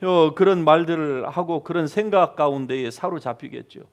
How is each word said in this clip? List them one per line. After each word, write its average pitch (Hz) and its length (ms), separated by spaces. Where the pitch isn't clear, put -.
어, 170 320
그런 185 300
말들을 156 640
하고 170 340
그런 165 240
생각 196 500
가운데에 135 540
사로잡히겠죠. 127 920